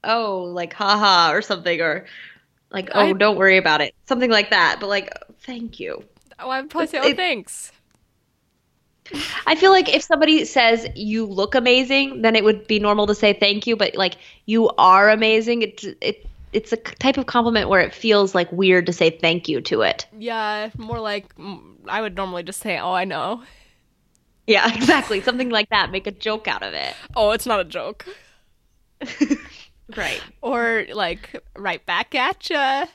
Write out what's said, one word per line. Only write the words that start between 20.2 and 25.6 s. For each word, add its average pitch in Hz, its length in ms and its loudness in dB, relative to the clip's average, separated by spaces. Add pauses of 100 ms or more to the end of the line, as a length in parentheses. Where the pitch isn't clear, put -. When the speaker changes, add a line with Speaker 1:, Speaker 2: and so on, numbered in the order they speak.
Speaker 2:
more 226 220 -10
like, 208 360 -8
mm, 190 240 -14 (300)
I 214 120 -6
would 202 140 -8
normally 185 280 -8
just 180 180 -14
say, 190 180 -6
"Oh, 170 140 -4
I 180 120 0
know." 185 380 -8 (1040)
Speaker 1:
Yeah, 220 260 4
<laughs> - 20 -6
exactly. 240 460 0
Something 247 280 -4
like 214 200 -2